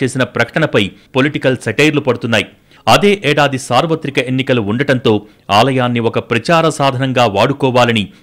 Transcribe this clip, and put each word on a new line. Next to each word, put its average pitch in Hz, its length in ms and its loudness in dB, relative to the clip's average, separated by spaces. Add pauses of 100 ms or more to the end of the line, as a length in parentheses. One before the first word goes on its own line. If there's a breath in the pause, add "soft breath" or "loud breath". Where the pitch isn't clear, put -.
చేసిన 127 200 -2
ప్రకటనపై 117 680 -2 (240 loud breath)
పొలిటికల్ 131 420 0
సెటైర్లు 143 440 0
పడుతున్నాయి. 117 440 -2 (420 soft breath)
అదే 196 380 4
ఏడాది 143 340 0
సార్వత్రిక 147 600 -2
ఎన్నికలు 127 420 -2
ఉండటంతో 113 640 0 (260 loud breath)
ఆలయాన్ని 123 480 2
ఒక 113 200 -2
ప్రచార 160 500 0
సాధనంగా 131 560 0
వాడుకోవాలని 117 840 2 (160 loud breath)